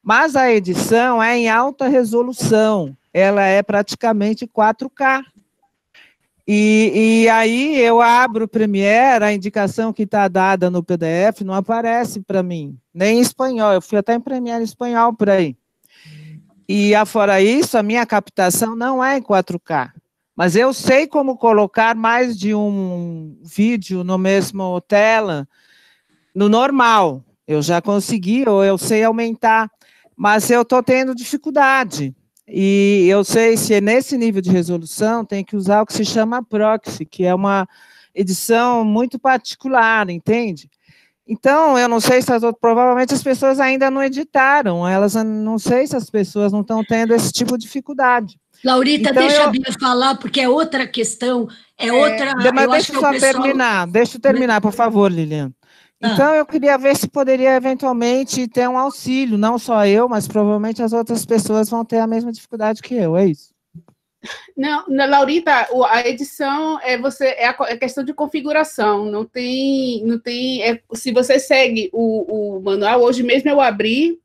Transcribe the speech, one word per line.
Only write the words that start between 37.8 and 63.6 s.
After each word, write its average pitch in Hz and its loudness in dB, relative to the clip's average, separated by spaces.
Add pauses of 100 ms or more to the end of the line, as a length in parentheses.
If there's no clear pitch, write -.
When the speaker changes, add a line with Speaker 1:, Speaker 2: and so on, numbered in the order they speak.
Speaker 1:
edição 226 0
muito 233 -2
particular, 233 0
entende? 190 -4 (560)
Então, 277 2
eu 247 2
não 233 0
sei 254 4
se 254 -2
as 233 0
outras, 233 -2
provavelmente 247 2
as 269 -4
pessoas 269 0
ainda 269 2
não 269 -2
editaram, 262 0
elas, 190 0
não 220 -4
sei 247 0
se 269 -6
as 233 -6
pessoas 208 -2
não 208 -2
tão 220 -4
tendo 226 0
esse - 0
tipo 247 -4
de 226 -12
dificuldade. 254 -2 (280)
Speaker 2:
Laurita, 262 2
Speaker 1:
Então, 262 2
Speaker 2:
deixa 294 4
Speaker 1:
eu 294 2
Speaker 2:
a - 0
Bia 262 -4
falar, 254 0
porque 262 -4
é 254 2
outra 285 0
questão, 240 -4 (300)
é 233 -6
Speaker 1:
É, 233 -2
Speaker 2:
outra, 269 2
Speaker 1:
de-, 254 2
mas 269 2
Speaker 2:
eu 247 0
Speaker 1:
deixa 254 4
Speaker 2:
acho 311 0
que 285 -6
Speaker 1:
eu - -2
Speaker 2:
o - -2
Speaker 1:
só 285 2
Speaker 2:
pessoal 269 2
Speaker 1:
terminar, 254 0
deixa 226 0
eu 226 -18
terminar, 254 2
por 202 0
favor, 220 2
Lilian. 151 -4 (500)
Speaker 2:
Ah. 220 0
Speaker 1:
Então, 277 4
eu 302 2
queria 285 2
ver 269 2
se - -4
poderia 262 2
eventualmente 254 -2
ter 247 -2
um 254 -4
auxílio, 262 -2
não 226 0
só 220 0
eu, 214 4
mas 220 -4
provavelmente 208 -2
as 226 -2
outras 233 -4
pessoas 214 0
vão 233 -4
ter 226 -2
a 226 0
mesma 226 -4
dificuldade 226 -6
que - -8
eu, 170 0
é 190 2
isso. - -4 (1080)